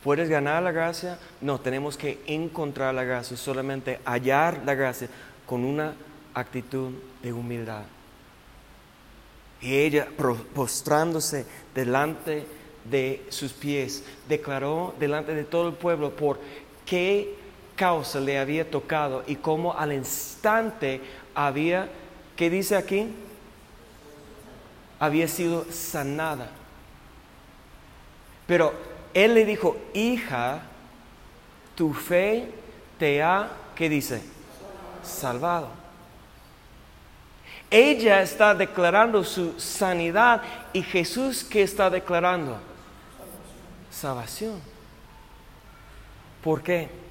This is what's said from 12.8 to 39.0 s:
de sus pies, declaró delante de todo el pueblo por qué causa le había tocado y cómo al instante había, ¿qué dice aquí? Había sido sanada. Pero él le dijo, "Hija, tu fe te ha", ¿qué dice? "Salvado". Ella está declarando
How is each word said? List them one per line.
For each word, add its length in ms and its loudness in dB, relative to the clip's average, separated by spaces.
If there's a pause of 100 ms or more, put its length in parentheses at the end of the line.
de 380 0
sus 240 -8
pies, 500 -4 (260)
declaró 680 -2
delante 360 -2
de 100 -2
todo 240 0
el 60 -4
pueblo 420 0
por 240 0 (460)
qué 520 0 (380)
causa 440 2
le 180 0
había 320 -2
tocado 560 -2
y 100 -2
cómo 380 0
al 180 -2
instante 1080 -2 (340)
había, 540 2 (480)
¿qué 120 2
dice 280 2
aquí? 320 0 (1900)
Había 280 2
sido 440 -2
sanada. 760 -4 (2000)
Pero 280 4 (400)
él 200 8
le 120 10
dijo, 300 0 (180)
"Hija, 680 0 (1120)
tu 200 2
fe 580 0 (460)
te 240 2
ha", 280 2 (240)
¿qué 140 0
dice? 340 0 (800)
"Salvado". 680 -2 (2000)
Ella 520 8
está 320 6
declarando 680 4